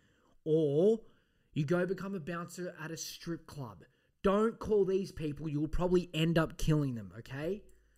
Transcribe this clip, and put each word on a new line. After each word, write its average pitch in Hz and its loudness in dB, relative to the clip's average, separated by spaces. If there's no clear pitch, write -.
or 160 4
you 156 0
go 175 2
become 196 -6
a 190 -6
bouncer 170 -8
at 151 -10
a 160 -8
strip - -8
club. 113 -12
Don't 214 2
call 202 2
these 185 0
people. 151 -6
You'll 147 -2
probably 180 2
end 160 2
up 156 0
killing 147 2
them, 98 -10
okay? 151 -8